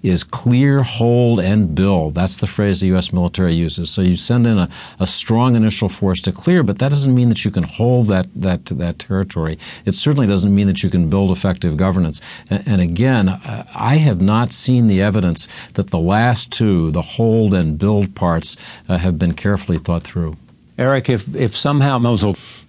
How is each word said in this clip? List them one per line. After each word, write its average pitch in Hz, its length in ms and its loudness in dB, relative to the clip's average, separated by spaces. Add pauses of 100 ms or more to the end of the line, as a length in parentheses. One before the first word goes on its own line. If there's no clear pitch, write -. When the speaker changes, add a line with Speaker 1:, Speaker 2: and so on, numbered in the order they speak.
Speaker 1:
is 92 220 0
clear, 135 580 2
hold, 120 580 2
and 92 360 2
build. 87 400 0
That's 92 220 -2
the 104 100 -4
phrase 101 340 0
the 95 60 0
U 92 100 2
S 90 160 -2
military 87 400 0
uses. 85 380 -2
So 101 100 -2
you 90 140 2
send 117 320 0
in 113 100 2
a, 87 100 2 (320)
a 95 60 0
strong 117 500 0
initial 110 320 0
force 92 340 -2
to 95 100 -2
clear, 175 320 0
but 101 160 -2
that 135 100 0
doesn't 139 240 2
mean 123 160 4
that 113 160 -2
you 107 60 0
can 92 100 -2
hold 117 460 2
that, 95 260 0
that, 90 320 -4
that 87 320 -4
territory. 87 600 -4 (260)
It 95 80 0
certainly 139 320 0
doesn't 98 300 2
mean 101 100 4
that 95 160 0
you 95 80 0
can 85 220 2
build 98 180 2
effective 90 480 0
governance. 90 440 0 (280)
A-, 101 160 -2
and 101 160 2
again, 95 480 2
uh, 95 360 -8 (100)
I 117 220 0
have 139 220 2
not 107 320 2
seen 123 360 2
the 98 160 4
evidence 98 440 0 (280)
that - 160 -2
the 87 80 0
last 110 520 0
two, 92 380 2
the 82 140 -2
hold 113 500 0
and 80 240 0
build 101 380 0
parts, 82 420 -2 (300)
uh, 92 100 -2
have 85 220 -2
been 85 160 0
carefully 95 420 -2
thought 85 240 -4
through. 80 360 -8 (420)
Speaker 2:
Eric, 131 280 0
if, 117 280 -4
if 113 200 -2
somehow 139 440 0
Mosul 107 360 0 (340)